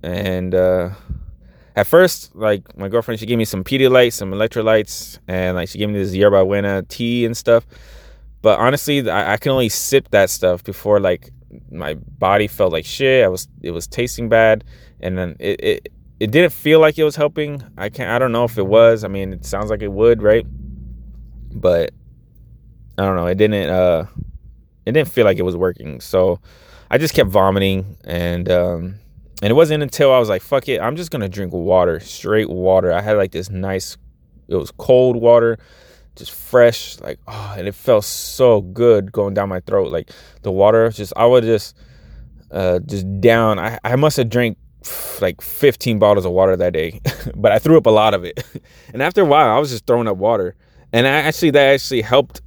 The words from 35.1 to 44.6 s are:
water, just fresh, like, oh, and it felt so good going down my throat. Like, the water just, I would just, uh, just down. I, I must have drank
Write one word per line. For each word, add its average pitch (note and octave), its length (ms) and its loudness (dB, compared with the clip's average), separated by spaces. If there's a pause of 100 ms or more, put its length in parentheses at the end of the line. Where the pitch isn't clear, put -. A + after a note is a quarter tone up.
water, A#2 420 4 (560)
just - 180 -20
fresh, - 680 2
like, - 260 -12
oh, G#2 300 -12
and F#2 100 -8
it G2+ 80 -8
felt A2 300 0
so - 560 0
good G2+ 520 2
going G2+ 200 -2
down G2 160 -2
my F#2 120 -6
throat. F#2 300 -2
Like, D#2+ 200 -6 (320)
the G2 100 -4
water A2 380 4
just, G#2+ 260 -12
I A2+ 80 0
would A#2+ 200 6
just, A2+ 300 -2 (760)
uh, F2+ 300 0
just G2 260 -8 (160)
down. A2+ 360 2
I, A2 240 -6
I A#2+ 140 -2
must D3 220 0
have B2+ 100 0
drank A#2 300 -2 (600)